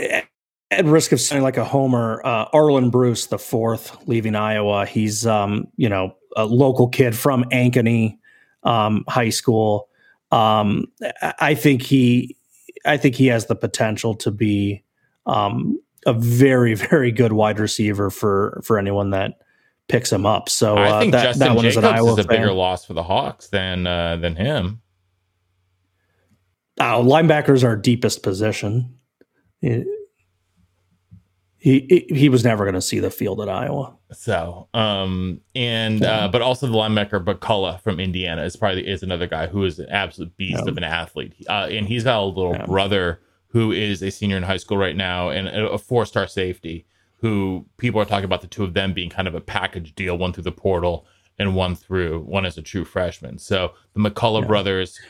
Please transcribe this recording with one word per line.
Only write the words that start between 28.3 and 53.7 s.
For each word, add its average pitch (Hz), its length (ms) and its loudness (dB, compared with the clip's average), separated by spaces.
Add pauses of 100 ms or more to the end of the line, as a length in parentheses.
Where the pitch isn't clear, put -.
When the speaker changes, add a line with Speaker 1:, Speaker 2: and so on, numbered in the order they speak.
Speaker 1:
He, 123 240 -2 (1700)
he, 135 500 4
he 147 220 4
was 127 120 6
never 110 220 2
gonna 95 160 -2
see 101 200 -4
the 95 100 -2
field 101 320 -6
at 101 80 -6
Iowa. 127 440 -6 (180)
Speaker 2:
So, 85 600 -6
um, 95 720 -2 (120)
and, 113 460 -2
Speaker 1:
Yeah. 107 240 2
Speaker 2:
uh, 101 40 -2
but 117 120 0
also 123 260 0
the 117 60 -2
linebacker 107 500 0
McCullough 95 600 -2
from 92 180 -4
Indiana 90 440 -4
is 92 120 -8
probably, 92 320 -4
is 95 140 -6
another 90 240 -4
guy 80 200 -6
who 98 180 -2
is 85 140 -4
an 80 120 -14
absolute 87 480 -6
beast 92 260 -6
Speaker 1:
Yeah. 101 60 -4
Speaker 2:
of - 80 -6
an 87 60 -6
athlete. 80 500 -8 (140)
Uh, 98 220 -4
and 104 160 -6
he's 113 180 -4
got 120 160 0
a 98 40 -2
little 92 300 -2
Speaker 1:
Yeah. - 100 -6
Speaker 2:
brother 95 560 -2 (280)
who 113 240 0
is 98 300 -4
a 98 80 -6
senior 98 280 -2
in 92 60 -4
high 95 120 -2
school 98 220 -4
right 90 180 -2
now 90 320 -4
and 90 200 -4
a, 107 220 -4
a - 80 -2
four-star 107 480 -2
safety 87 600 -8 (300)
who 98 500 -4 (100)
people 110 240 -2
are 104 60 0
talking 101 180 -2
about 92 160 -2
the 95 60 -16
two 101 180 -6
of 90 80 -4
them 95 220 -2
being 87 160 -6
kind 92 180 -6
of 85 60 -6
a 85 60 -8
package 90 540 -8
deal, 90 220 -4
one 90 160 -4
through 87 120 -14
the 87 80 -6
portal 87 540 -2 (320)
and 98 160 -2
one 90 200 -2
through, 85 460 -4
one 95 260 -4
as 85 100 -10
a 82 60 -14
true 85 240 -8
freshman. 85 520 -6
So 92 340 -4 (200)